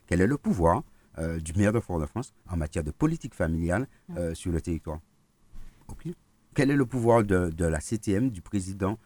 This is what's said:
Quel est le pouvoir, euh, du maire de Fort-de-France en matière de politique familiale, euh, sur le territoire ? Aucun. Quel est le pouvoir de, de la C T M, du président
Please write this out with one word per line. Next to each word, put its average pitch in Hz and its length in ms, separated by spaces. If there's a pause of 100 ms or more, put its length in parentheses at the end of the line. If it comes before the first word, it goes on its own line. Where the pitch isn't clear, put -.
Quel 90 160
est 98 60
le 127 100
pouvoir, 98 460 (340)
euh, 82 220
du 80 140
maire 104 200
de 120 60
Fort-de-France 87 520 (160)
en 90 100
matière 80 260
de 73 80
politique 160 420
familiale, 85 540 (300)
euh, 85 180
sur - 160
le 82 100
territoire ? 78 380 (880)
Aucun. - 240 (420)
Quel 139 160
est 143 60
le 139 100
pouvoir 117 380
de, 92 260
de 82 160
la 80 160
C - 160
T 107 140
M, 117 180
du 95 120
président 98 640